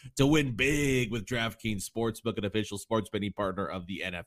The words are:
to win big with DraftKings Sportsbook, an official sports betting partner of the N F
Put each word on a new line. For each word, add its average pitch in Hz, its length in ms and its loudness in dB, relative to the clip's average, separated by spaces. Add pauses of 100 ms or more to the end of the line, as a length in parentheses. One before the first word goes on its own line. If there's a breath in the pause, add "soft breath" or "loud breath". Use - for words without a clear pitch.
(160 loud breath)
to 139 100 6
win 143 300 4
big 135 560 2
with 110 140 -2
DraftKings 113 600 -2
Sportsbook, 113 500 -2
an 101 80 0
official 101 320 -2
sports 110 320 -2
betting 101 220 -2
partner 95 340 -2
of 87 200 -6
the 87 160 -6
N 90 120 -6
F 85 120 -10